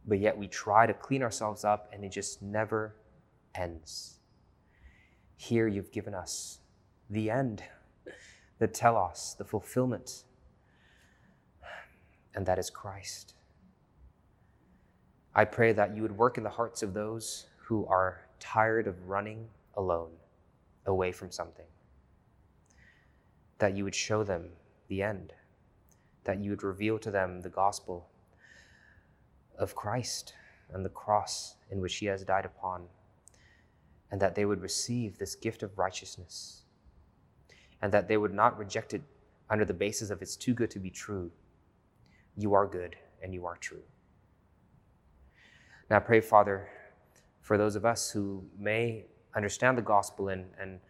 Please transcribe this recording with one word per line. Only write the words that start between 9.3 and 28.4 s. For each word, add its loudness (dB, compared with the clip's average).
the -10
fulfillment, -4
and -4
that 2
is -4
Christ. -14
I 8
pray 4
that 4
you -4
would -4
work 4
in -6
the -2
hearts -4
of -4
those -6
who -2
are 2
tired 2
of -8
running -4
alone, 0
away 2
from -14
something, -12
that 4
you -2
would -4
show 0
them -4
the -4
end, -6
that 0
you -4
would -4
reveal 0
to -6
them 0
the -10
gospel -2